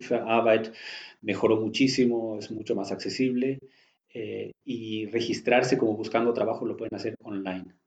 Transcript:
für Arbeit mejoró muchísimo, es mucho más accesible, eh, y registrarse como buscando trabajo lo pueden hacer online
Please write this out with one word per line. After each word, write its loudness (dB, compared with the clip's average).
für -2
Arbeit 4
mejoró 2
muchísimo, 2
es -10
mucho -4
más -4
accesible, 0
eh, -8
y -6
registrarse 2
como 4
buscando 0
trabajo 0
lo -4
pueden -8
hacer -6
online -8